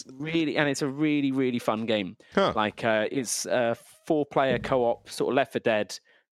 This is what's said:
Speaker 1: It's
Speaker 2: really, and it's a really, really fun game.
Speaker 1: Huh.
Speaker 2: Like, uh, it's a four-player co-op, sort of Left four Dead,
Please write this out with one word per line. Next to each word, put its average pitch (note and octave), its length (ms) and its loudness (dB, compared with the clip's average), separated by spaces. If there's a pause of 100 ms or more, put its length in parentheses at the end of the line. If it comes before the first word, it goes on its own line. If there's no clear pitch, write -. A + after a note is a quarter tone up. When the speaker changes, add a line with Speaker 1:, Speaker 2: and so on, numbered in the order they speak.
Speaker 1:
It's - 100 -20
Speaker 2:
really, D3+ 460 -2
and D3 100 2
it's C#3 140 -2
a D3 80 0
really, C#3+ 420 0
really B2+ 280 0
fun A2+ 260 0
game. G#2 320 -2 (180)
Speaker 1:
Huh. F#3+ 180 4
Speaker 2:
Like, G#2+ 300 -2
uh, A2 280 2
it's - 340 -4
a A#2 320 0 (280)
four-player C#3 540 2
co-op, A#2 500 0
sort - 220 -2
of B2 40 0
Left C3+ 180 2
four A#2+ 80 -2
Dead, G#2+ 360 0 (340)